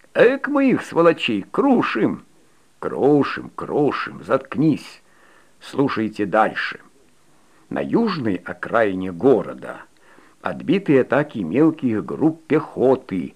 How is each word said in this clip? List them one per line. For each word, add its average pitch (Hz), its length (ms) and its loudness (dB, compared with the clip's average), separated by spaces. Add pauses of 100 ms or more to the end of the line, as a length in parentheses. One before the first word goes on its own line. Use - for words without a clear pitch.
(140)
Эк 262 340 4
мы 277 220 2
их, 175 140 0
сволочей, 151 680 0
крушим! 190 760 0 (540)
Крушим, 127 760 0
крушим, - 680 -4
заткнись! 135 800 -2 (580)
Слушайте 110 680 -4
дальше. 104 540 0 (920)
На - 100 -4
южной 143 540 -2
окраине 92 800 -2
города 101 680 0 (600)
отбитые 135 600 2
атаки 143 360 -2
мелких 113 680 0
групп 160 420 -2
пехоты 123 880 0